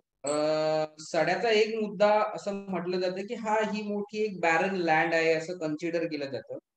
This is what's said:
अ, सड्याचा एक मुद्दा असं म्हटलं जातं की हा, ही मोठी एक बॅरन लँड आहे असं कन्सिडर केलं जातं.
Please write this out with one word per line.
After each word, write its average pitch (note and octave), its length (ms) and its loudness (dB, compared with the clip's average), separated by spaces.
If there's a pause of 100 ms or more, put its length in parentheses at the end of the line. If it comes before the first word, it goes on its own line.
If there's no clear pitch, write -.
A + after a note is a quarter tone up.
(240)
अ, C3+ 60 -2 (680)
सड्याचा F3 520 0
एक A3 320 2
मुद्दा G#3 400 4 (120)
असं G3+ 200 -6
म्हटलं F#3 460 -4
जातं F#3 260 -2
की A#3+ 80 -8
हा, A3 220 -2 (160)
ही G#3+ 100 -4
मोठी G#3 420 -4
एक F#3+ 160 -4
बॅरन E3+ 340 2
लँड E3 400 2
आहे E3 180 4
असं D#3+ 260 -2
कन्सिडर D#3+ 460 -2
केलं C#3+ 260 -6
जातं. A#2+ 280 -8 (180)